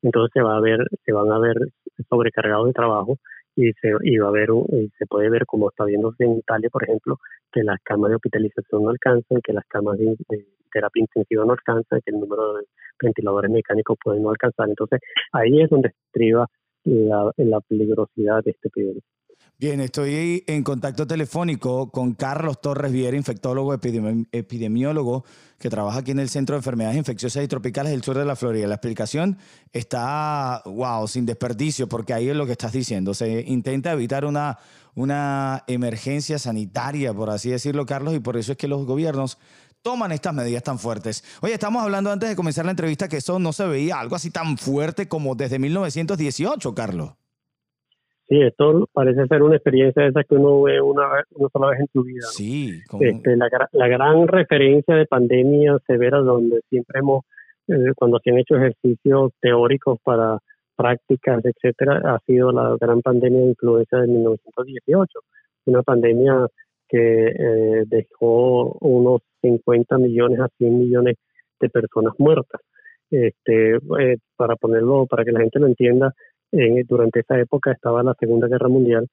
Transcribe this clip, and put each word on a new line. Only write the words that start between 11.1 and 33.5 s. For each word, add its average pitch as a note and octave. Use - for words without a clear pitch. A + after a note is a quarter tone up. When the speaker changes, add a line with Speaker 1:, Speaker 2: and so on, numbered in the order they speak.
Speaker 1:
no A#2+
alcanzan, A#2
que -
el G#2
número G#2
de G#2
ventiladores G2+
mecánicos A2
puede G#2
no G#2+
alcanzar. A2
Entonces, A2
ahí C3
es D#3
donde C3
estriba A2+
la, G#2+
la A2+
peligrosidad G#2+
de A2
este -
epidemia. G2
Speaker 2:
Bien, C#3+
estoy D3+
en D3+
contacto C3+
telefónico C3+
con B2+
Carlos C#3+
Torres C#3
Viera, B2+
infectólogo, C3+
epidemi-, A2+
epidemiólogo, A#2+
que A#2+
trabaja G#2+
aquí B2+
en C3+
el C3+
Centro C#3
de C#3+
Enfermedades A#2
Infecciosas C3
y C#3
Tropicales C3
del C3
Sur C3+
de C#3+
la C#3
Florida. A2
La G#2
explicación D3
está, C3
wow, A2
sin B2
desperdicio, A#2+
porque A#2
ahí A#2
es D3
lo D3
que B2
estás A2+
diciendo. G2+
Se A2+
intenta C3